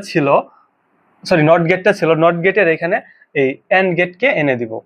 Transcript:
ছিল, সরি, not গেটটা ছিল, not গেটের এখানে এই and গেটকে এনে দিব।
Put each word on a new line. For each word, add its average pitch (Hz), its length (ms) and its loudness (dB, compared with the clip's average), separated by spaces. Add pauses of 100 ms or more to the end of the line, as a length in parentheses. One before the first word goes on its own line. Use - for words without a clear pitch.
ছিল, 147 180 -2 (1040)
সরি, 165 200 2
not 170 200 4
গেটটা 185 300 0
ছিল, 160 100 0 (140)
not 170 200 2
গেটের 190 320 2
এখানে 170 220 -4 (440)
এই 131 80 0 (280)
and 190 200 2
গেটকে 180 300 -2 (140)
এনে 139 200 0
দিব। 110 120 -8 (120)